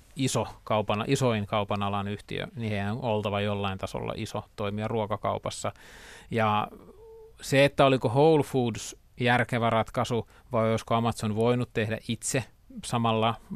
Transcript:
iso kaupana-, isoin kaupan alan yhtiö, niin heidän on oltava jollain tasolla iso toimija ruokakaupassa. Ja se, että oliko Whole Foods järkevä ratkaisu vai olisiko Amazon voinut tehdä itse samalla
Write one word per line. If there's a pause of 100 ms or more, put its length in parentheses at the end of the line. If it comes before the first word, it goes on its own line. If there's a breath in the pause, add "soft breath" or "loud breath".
(160)
iso (160)
kaupana-,
isoin
kaupan
alan
yhtiö,
niin
heidän
on
oltava
jollain
tasolla
iso (120)
toimija
ruokakaupassa. (600 loud breath)
Ja (720)
se,
että
oliko
Whole
Foods (240)
järkevä
ratkaisu (220 soft breath)
vai
olisiko
Amazon
voinut
tehdä (100)
itse (420)
samalla (200)